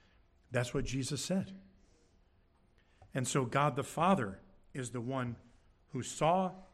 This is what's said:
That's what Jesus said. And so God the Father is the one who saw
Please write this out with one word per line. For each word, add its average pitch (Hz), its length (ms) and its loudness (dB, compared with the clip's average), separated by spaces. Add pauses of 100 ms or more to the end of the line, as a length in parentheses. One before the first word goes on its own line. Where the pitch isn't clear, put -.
(500)
That's 123 240 0
what 139 120 0
Jesus 131 380 -4
said. 190 300 -2 (1600)
And 127 140 0
so 139 160 2
God 139 320 2
the 135 80 0
Father 151 560 2 (340)
is 123 180 -8
the 123 100 -4
one 123 340 -2 (540)
who 127 120 -4
saw 175 500 2 (220)